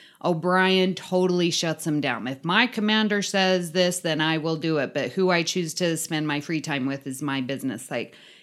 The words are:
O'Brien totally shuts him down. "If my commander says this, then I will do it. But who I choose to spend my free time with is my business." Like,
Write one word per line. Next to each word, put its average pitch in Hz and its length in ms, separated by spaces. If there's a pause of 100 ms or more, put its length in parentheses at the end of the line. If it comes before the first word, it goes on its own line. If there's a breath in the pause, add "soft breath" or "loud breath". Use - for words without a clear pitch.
(220 loud breath)
O'Brien 185 720
totally 180 560
shuts 160 360
him 151 160
down. 120 260
"If 135 160
my 202 220
commander 214 560
says 185 500
this, 180 280
then 160 200
I 160 160
will 160 200
do 160 200
it. 139 160
But 139 200
who 185 180
I 170 140
choose 165 300
to 170 220
spend 156 320
my 147 120
free 156 200
time 139 240
with 135 220
is 131 160
my 135 180
business." 131 500
Like, 123 240 (280 soft breath)